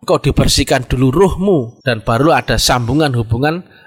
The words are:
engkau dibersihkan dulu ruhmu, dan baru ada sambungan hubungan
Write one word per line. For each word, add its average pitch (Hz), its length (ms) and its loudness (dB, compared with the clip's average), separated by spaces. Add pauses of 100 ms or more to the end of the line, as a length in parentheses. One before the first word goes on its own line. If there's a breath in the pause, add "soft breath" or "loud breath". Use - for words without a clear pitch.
engkau 160 160 0
dibersihkan - 640 0
dulu 131 240 0
ruhmu, 170 720 0
dan 113 240 -4
baru 135 320 2
ada 117 240 -2
sambungan 131 560 0
hubungan 123 480 -2 (220 loud breath)